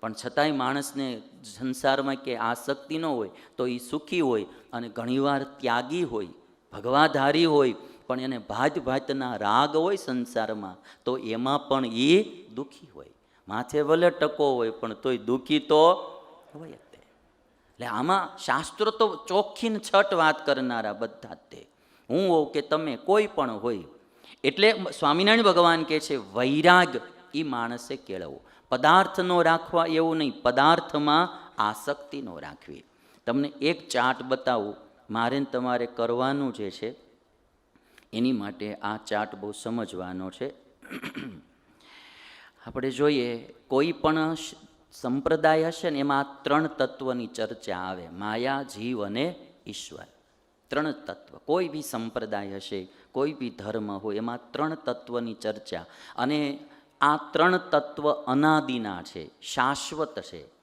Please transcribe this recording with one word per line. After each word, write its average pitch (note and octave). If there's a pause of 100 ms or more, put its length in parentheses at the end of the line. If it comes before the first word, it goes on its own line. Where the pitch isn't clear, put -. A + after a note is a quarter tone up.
પણ A2 (120)
છતાંય D3
માણસને C3+ (220)
સંસારમાં C3+
કે C3
આસક્તિ A#2+
ન E3
હોય A#2+ (260)
તો B2+
ઈ B2
સુખી D3
હોય, A#2 (260)
અને A#2
ઘણીવાર C3
ત્યાગી C3
હોય, A2+ (440)
ભગવાધારી C#3+
હોય, C#3+ (320)
પણ B2+
એને C3
ભાત A#2+
ભાતના C3
રાગ A#2+
હોય F3+
સંસારમાં A2 (280)
તો B2+
એમાં B2+
પણ C3+
ઈ C#3 (100)
દુખી C#3
હોય. C#2+ (420)
માથે B2
ભલે E3
ટકો D3+
હોય A#2
પણ A2+
તોય B2
દુખી B2
તો D#3 (640)
હોય D#3
જ -
તે. -
એટલે -
આમાં C3+
શાસ્ત્રો E3
તો G#3+
ચોખ્ખી G3+
ને A3
છટ G3+
વાત D#3
કરનારા B2
બધા A2
જ - (120)
તે. - (440)
હું F3+
હોઉં D#3
કે D3+
તમે, D3+
કોઈ G#3
પણ C#3+
હોય. G#2+ (600)
એટલે F#3 (260)
સ્વામિનારાયણ G3
ભગવાન E3+
કહે D#3
છે, C#3+
વૈરાગ C3+ (340)
ઈ D3+
માણસે A#2+
કેળવવો. F2 (280)
પદાર્થ E3
નો F3+
રાખવા E3
એવું D#3+
નહીં, C#3+
પદાર્થમાં D3+ (340)
આસક્તિ C#3
નો F2+
રાખવી. D2 (420)
તમને C#3
એક D3+
ચાર્ટ B2+
બતાવું, B2 (340)
મારે A#2
ને C#3
તમારે B2
કરવાનું B2
જે G#2
છે A2+ (1160)
એની A#2+
માટે G#2
આ G#2
ચાર્ટ G#2+
બહુ G2+
સમજવાનો F#2
છે. C3 (920)
<clears throat> -
આપણે B2+
જોઈએ, B2+ (140)
કોઈ D3
પણ D#3+
શ-, - (380)
સંપ્રદાય D#3
હશે E3
ને D3
એમાં C#3
આ -
ત્રણ D#3
તત્વની B2+
ચર્ચા A2
આવે, F#2
માયા, A2
જીવ A2+
અને C3+ (320)
ઈશ્વર. - (600)
ત્રણ D3+
તત્વ. -
કોઈ F3
બી D3+
સંપ્રદાય G#2+
હશે, G2 (240)
કોઈ C#3+
બી C3+
ધર્મ G#2
હોય, G2+
એમાં A#2
ત્રણ D#3
તત્વની A#2+
ચર્ચા. G#2 (300)
અને C#3+ (420)
આ D3
ત્રણ F3
તત્વ D3
અનાદિના C3
છે, - (120)
શાશ્વત C#3
છે. E2 (180)